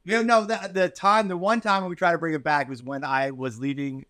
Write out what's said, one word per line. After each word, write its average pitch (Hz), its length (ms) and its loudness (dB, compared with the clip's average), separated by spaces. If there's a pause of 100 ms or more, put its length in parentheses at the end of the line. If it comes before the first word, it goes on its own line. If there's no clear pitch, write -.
You 226 220 0
know, 226 180 4
the, 202 300 -4
the 185 160 2
time, 202 400 2
the 180 80 -4
one 214 240 0
time 196 220 0
when 180 60 -6
we 175 60 -8
tried 175 160 4
to 170 60 2
bring 160 160 -2
it 143 100 -4
back 147 240 2
was 127 160 -10
when 139 220 -8
I 135 260 0
was 127 280 -6
leaving 139 500 -4